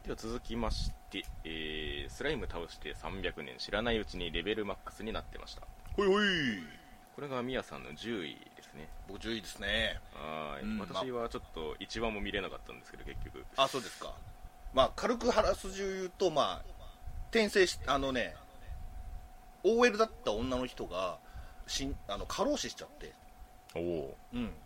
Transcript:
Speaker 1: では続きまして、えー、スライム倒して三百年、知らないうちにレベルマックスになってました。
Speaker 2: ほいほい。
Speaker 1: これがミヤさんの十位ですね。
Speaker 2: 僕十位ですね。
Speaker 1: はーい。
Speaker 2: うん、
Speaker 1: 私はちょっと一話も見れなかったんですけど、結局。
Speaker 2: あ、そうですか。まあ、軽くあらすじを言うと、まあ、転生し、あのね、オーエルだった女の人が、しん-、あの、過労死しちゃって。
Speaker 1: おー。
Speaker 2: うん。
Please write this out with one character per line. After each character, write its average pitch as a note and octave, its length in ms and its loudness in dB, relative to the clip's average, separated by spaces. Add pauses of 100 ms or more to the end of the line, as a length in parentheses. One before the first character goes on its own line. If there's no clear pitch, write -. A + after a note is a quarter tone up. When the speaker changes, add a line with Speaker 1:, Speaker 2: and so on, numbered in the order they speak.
Speaker 1:
で - 80 -8
は A#2+ 40 -2
続 A2+ 240 -4
き - 160 -4
ま A2+ 160 2
し - 200 2 (200)
て、 G2 120 -2 (200)
え D#2 640 -2
ー、 - 0 -
ス - 140 -6
ラ C#3+ 80 2
イ D3 60 0
ム F#2+ 120 -2
倒 E2+ 100 -4 (100)
し - 100 -12
て D2 160 -6
三 F#2 260 -6
百 E2+ 220 -2
年、 B1+ 160 -8
知 - 120 -6
ら G2+ 120 4
な A#2+ 80 4
い A2+ 80 4
う G2 60 -2
ち - 120 -6
に F2 140 -2
レ E2 100 0
ベ G#2 140 2
ル G#2+ 100 0
マ G2 100 -2
ッ - 20 -14
ク - 160 -10
ス G2 100 -10
に A2 80 -2
な F2 80 0
っ - 60 -8
て - 120 -10
ま - 80 -10
し - 100 -10
た。 - 60 -12 (340)
Speaker 2:
ほ G3+ 100 6
い - 20 8
ほ G3+ 160 8
い。 - 20 6 (920)
Speaker 1:
こ B2+ 60 -8
れ D3 60 -6
が C3 160 0
ミ B2+ 100 -2
ヤ A2+ 80 2
さ D2+ 160 -6
ん C2+ 60 -8
の C2 100 -10
十 G#2 320 -2
位 C#2 100 -6 (200)
で - 80 -16
す - 100 -18
ね。 D2+ 140 -10 (200)
Speaker 2:
僕 G2 120 -8
十 A2+ 160 -2
位 A2 60 -4
で F2+ 60 -10
す - 120 -10
ね。 G#2 400 2 (160)
Speaker 1:
は D2+ 440 -4
ー - 20 -6
い。 - 20 -6
Speaker 2:
う - 20 -4 (100)
ん、 G#2+ 40 0
Speaker 1:
私 G2+ 320 -2
は A#2 180 0
ち - 80 -4
ょ A2+ 40 -4
っ - 20 -12 (100)
と D#2 260 -4
一 - 200 -6
話 A2+ 100 2
も G#2+ 120 -2
見 G2+ 100 -2
れ G2+ 100 2
な F2 80 -2
か C2+ 60 -8
っ B1+ 100 -10
た B1 80 -12
ん A#1+ 60 -12
で - 60 -18
す - 60 -16
け - 60 -14
ど、 B1+ 60 -12
結 C#2 220 -6
局。 - 200 -10 (120)
Speaker 2:
あ、 C3+ 100 6
そ C#3 100 0
う A#2+ 60 -2
で F2+ 60 -6
す - 100 -12
か。 - 140 -6 (600)
ま C3 100 10
あ、 A#2 120 6
軽 A3 220 2
く B3 200 2
あ G#3+ 40 6
ら F3+ 120 6
す - 180 -4
じ F#3+ 120 -2
を G3 40 0
言 F#3+ 180 -2
う F3+ 120 -4
と、 F3+ 140 6
ま G#2+ 320 4
あ、 - 220 -10 (440)
転 G#3+ 200 6
生 F#3+ 180 8
し、 - 180 -2
あ C#3 140 4
の C3+ 120 2
ね、 A2 240 0 (1300)
オ A3+ 180 8
ー B3 60 10
エ A3+ 40 8
ル G3+ 60 0
だ A3 80 10
っ A3 40 -8 (140)
た B2 80 4
女 B2+ 260 2
の B2+ 80 2
人 B2 200 -4
が、 F2 340 0 (480)
し - 180 0
ん-、 C#3 100 0 (120)
あ - 100 -2
の、 F#2+ 80 -2
過 - 180 2
労 - 140 4
死 A#2+ 120 -2
し - 60 -8
ち - 60 -12
ゃ - 40 -10
っ - 120 -16
て。 D#2 160 -10 (600)
Speaker 1:
お E2+ 40 0
ー。 E2 340 0 (200)
Speaker 2:
う A#2+ 60 -2
ん。 A2+ 100 0 (160)